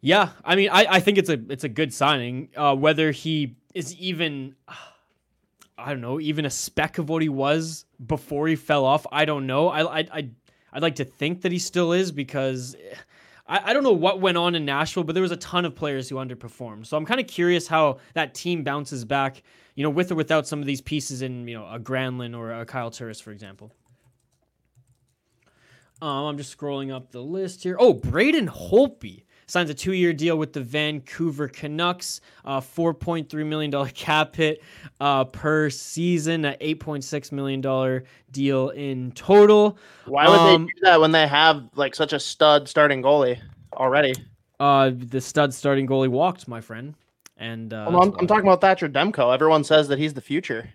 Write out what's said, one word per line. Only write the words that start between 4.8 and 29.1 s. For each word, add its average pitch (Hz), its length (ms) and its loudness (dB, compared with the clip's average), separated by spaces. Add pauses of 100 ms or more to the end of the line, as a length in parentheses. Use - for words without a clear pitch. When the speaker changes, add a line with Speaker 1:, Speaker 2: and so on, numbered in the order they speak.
Speaker 1:
I 120 140 -12
don't 135 100 -8
know, 127 200 -8
even 156 260 -4
a 135 40 -4
speck - 480 -6
of 151 100 -6
what 160 140 -2
he 160 60 -2
was 151 580 -2 (200)
before 147 400 -4
he 160 100 2
fell 147 280 0
off, 143 260 0
I 151 140 0
don't 143 220 -4
know. 143 220 0
I, 156 320 -2
I, 160 120 -4
I, 147 180 -10 (420)
I'd 143 100 -6
like 165 140 -2
to 139 80 -6
think 175 380 -8
that 185 80 0
he 180 80 -4
still 170 340 -2
is 180 200 -2
because 135 640 -6 (720)
I, 196 220 0
I - 20 4
don't 277 100 2
know 262 100 4
what 185 280 2
went 185 160 2
on 175 180 2
in 160 100 -2
Nashville, 147 380 -2
but 160 120 -4
there 185 80 0
was 175 100 -2
a 170 60 -6
ton 175 260 -4
of 147 100 -6
players 135 340 -6
who 135 80 -8
underperformed. 120 680 -14
So 151 100 -4
I'm 156 100 -2
kinda 240 180 -2
curious 175 420 0
how 151 320 2 (160)
that 151 180 -4
team 175 300 -4
bounces 139 420 -6
back, 135 380 -2 (320)
you 139 80 -6
know, 151 80 0
with 175 220 -2
or - 20 -2
without 156 320 0
some 147 140 -8
of 139 60 -8
these 135 160 -6
pieces 135 400 -8
in, 123 260 -10
you 117 100 -12
know, 107 80 -16
a 113 140 -14
Granlund 127 580 -6
or 113 140 -10
a 117 140 -10
Kyle 120 260 -8
Turris, 113 280 -14
for 110 120 -20
example. 104 400 -20 (2250)
Um, 143 240 -4
I'm 147 100 -6
just 143 200 -14
scrolling 139 380 -8
up 127 160 -16
the 123 120 -16
list 185 400 -8
here. 180 180 -6
Oh, 233 140 8
Braden 226 540 0
Holtby 113 720 0 (260)